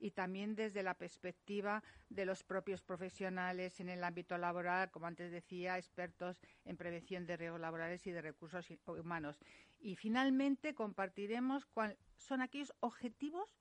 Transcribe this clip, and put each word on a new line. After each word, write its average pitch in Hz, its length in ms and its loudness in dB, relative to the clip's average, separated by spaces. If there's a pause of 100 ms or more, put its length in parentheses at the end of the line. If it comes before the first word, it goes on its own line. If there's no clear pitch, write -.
y 208 120 -2
también 196 420 0
desde 208 280 0
la 180 120 2
perspectiva 202 880 -2 (260)
de 196 160 0
los 185 200 0
propios 190 380 0
profesionales 185 960 -2
en 180 100 -4
el 180 120 -2
ámbito 175 360 0
laboral, 175 520 4
como 165 160 -6
antes 175 240 -6
decía, 180 460 -2
expertos 180 640 -4 (240)
en 185 120 -6
prevención 175 500 -4
de 170 100 0
riesgos 170 240 -2
laborales 165 460 -2
y 190 60 -2
de 170 100 -2
recursos 165 440 -6 (200)
humanos. 165 520 -2 (420)
Y 190 160 -4
finalmente 269 800 4
compartiremos 220 920 0
cuáles 214 320 0 (180)
son 262 240 0
aquellos 269 400 -2
objetivos 285 680 -2 (120)